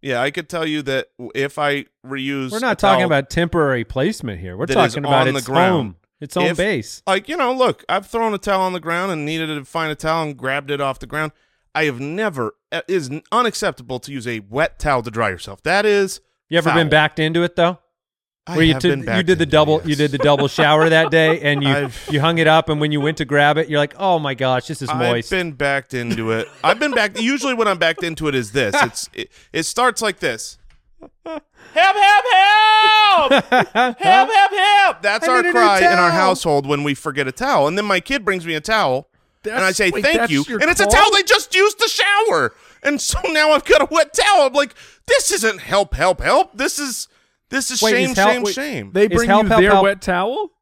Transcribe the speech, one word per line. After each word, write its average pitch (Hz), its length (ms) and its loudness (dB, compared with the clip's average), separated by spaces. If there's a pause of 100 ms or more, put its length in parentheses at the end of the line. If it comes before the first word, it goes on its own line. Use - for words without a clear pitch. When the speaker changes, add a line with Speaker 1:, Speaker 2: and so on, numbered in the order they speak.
Speaker 1:
Yeah, 123 200 -4
I 139 100 0
could 165 180 -10
tell 165 180 -4
you 151 140 -4
that 135 260 -4 (100)
w-, 123 160 -14
if 139 240 -4
I 143 280 -2 (200)
reuse 135 460 -6
Speaker 2:
We're 214 80 -4
not 240 140 -2
Speaker 1:
a - 20 -2
Speaker 2:
talking 196 240 2
Speaker 1:
towel 185 60 0
Speaker 2:
about 143 240 -2
temporary 151 560 -2
placement 131 560 -6
here. 92 160 -12
We're 135 80 -4
Speaker 1:
that 135 120 -2
is 151 160 -2
Speaker 2:
talking 143 120 -8
about 135 220 0
Speaker 1:
on 127 60 -2
the 139 60 -2
Speaker 2:
its 117 80 -10
Speaker 1:
ground, 175 240 0
Speaker 2:
home, 117 240 -4 (240)
its 147 160 -14
home 180 120 0
Speaker 1:
if, 170 100 -4
Speaker 2:
base. 175 500 -6
Speaker 1:
like, 190 220 -2
you 320 80 -6
know, 254 160 0
look, 254 340 -2
I've 190 200 -4
thrown 226 260 -2
a 196 40 -6
towel 190 240 -2
on 185 120 -2
the 180 80 -8
ground 170 320 -4
and 156 120 -6
needed 160 220 -6
to 151 160 -8
find 160 300 -6
a - 20 -8
towel 160 280 -2
and 147 140 -8
grabbed 135 340 -6
it 143 100 -4
off 135 180 -4
the 131 80 -16
ground. 151 240 -6 (440)
I 156 100 0
have 127 140 -4
never, 147 540 -6 (180)
uh, 170 160 -6
it 180 60 -4
is 151 160 -4
n-, 151 220 -10
unacceptable 180 680 -4
to 135 100 -16
use 123 160 -10
a 117 140 -6
wet 117 360 -4
towel 139 260 -2
to 120 60 -8
dry 110 200 -2
yourself. 95 340 -12
That 190 240 0
is 202 320 0 (300)
Speaker 2:
You 160 100 0
ever 160 120 0
been 165 160 4
Speaker 1:
foul. 139 40 0
Speaker 2:
backed 151 280 2
into 160 240 0
it 175 120 -4
though? 175 240 0 (680)
Speaker 1:
I 170 120 -6
Speaker 2:
Where 165 80 4
you 160 80 4
Speaker 1:
have 131 80 -2
Speaker 2:
took, 180 100 2
Speaker 1:
been - 80 -2
Speaker 2:
you - 60 -10
Speaker 1:
backed 170 200 0
Speaker 2:
did 175 140 4
the 170 40 2
Speaker 1:
into - 0 -
it, 143 80 -2
Speaker 2:
double, 156 280 4
Speaker 1:
yes. 165 80 -8
Speaker 2:
you 147 80 -2
did 143 160 0
the 143 60 -6
double 143 320 2
shower 156 400 4
that 160 220 4
day, 160 280 4
and 143 240 0
you, 139 60 2
Speaker 1:
I've 139 420 -2
Speaker 2:
you 147 80 0
hung 165 200 0
it 160 80 2
up, 160 200 4
and 151 140 -2
when 151 100 -2
you 147 80 -2
went 156 200 -2
to 156 60 -2
grab 143 320 2
it, 160 120 -2
you're 147 100 0
like, 143 180 -2
"Oh 185 220 0
my 143 140 -6
gosh, 127 340 -2
this 156 140 -10
is 127 80 -6
Speaker 1:
I've 151 80 -2
Speaker 2:
moist." 120 320 -2
Speaker 1:
been 175 240 -4
backed 139 400 -4
into 113 380 -4
it. 113 180 -4 (120)
I've 185 160 0
been 285 140 -2
backed. 208 300 -2
Usually, 262 320 -2
when 226 160 0
I'm 190 80 -2
backed 165 260 -2
into 160 240 -6
it, 139 80 -2
is 113 160 -4
this. 117 240 -2
Speaker 2:
<laughs> 285 80 2
Speaker 1:
It's, - 300 -6
it, - 180 -12 (220)
it 160 100 -4
starts 240 380 -2
like 208 180 -4
this. 123 380 -6 (680)
"Help! 320 160 -12 (320)
Help! 403 600 4
Help! 427 1000 4
Speaker 2:
<laughs> 269 200 2 (460)
Speaker 1:
Help! - 20 -
Help! 392 520 4
Help!" 403 500 2
That's 208 260 -2
Speaker 2:
I 254 40 2
Speaker 1:
our 254 100 4
Speaker 2:
need 349 80 0
a 349 40 -2
new 349 60 2
Speaker 1:
cry 202 200 4
in 185 60 4
our 175 240 4
Speaker 2:
towel. - 20 0
Speaker 1:
household 165 560 0
when 143 160 -2
we 147 120 -2
forget 139 320 -6
a 131 40 -6
towel, 226 360 0
and 170 100 -2
then 208 80 -2
my 190 140 0
kid 262 260 -6
brings 185 200 -4
me 165 100 -6
a 151 60 -6
towel, 190 480 -2 (360)
and 214 100 -6
I 254 60 -2
Speaker 3:
That's, 185 160 0
Speaker 1:
say, 190 140 0
Speaker 3:
wait, 202 120 -4
Speaker 1:
"Thank - 140 2
Speaker 3:
that's 233 140 0
Speaker 1:
you," 143 160 0
Speaker 3:
your 226 140 -4
Speaker 1:
and 302 80 2
it's 349 120 0
a 392 40 2
Speaker 3:
call? 403 80 2
Speaker 1:
towel 415 200 6
they 392 100 2
just - 320 0
used 415 240 2
to 466 80 0
shower, 392 680 0 (300)
and 285 160 -2
so - 200 -4 (100)
now 311 220 2
I've 294 140 2
got - 160 6
a 269 80 0
wet 302 240 0
towel. 403 340 4
I'm 254 60 -2
like, 285 220 -2 (320)
"This 523 240 2
isn't 214 300 -2
help, 196 320 -2
help, 165 280 0
help. 214 360 0
This 277 220 -4
is, 277 280 -10 (420)
this 262 220 -4
is 247 100 -2
Speaker 2:
Wait, 220 100 4
Speaker 1:
shame, 175 200 2
Speaker 2:
is - 60 -2
help, 202 140 4
Speaker 1:
shame, 247 120 0
Speaker 2:
wait, 202 120 -2
Speaker 1:
shame." 254 380 -8
Speaker 3:
They 196 120 4
Speaker 2:
is 220 80 0
Speaker 3:
bring 175 160 2
Speaker 2:
help, 208 140 4
Speaker 3:
you 202 60 0
Speaker 2:
help, 220 120 4
Speaker 3:
their 202 100 6
Speaker 2:
help? 196 120 6
Speaker 3:
wet 196 180 0
towel? 220 500 -4 (100)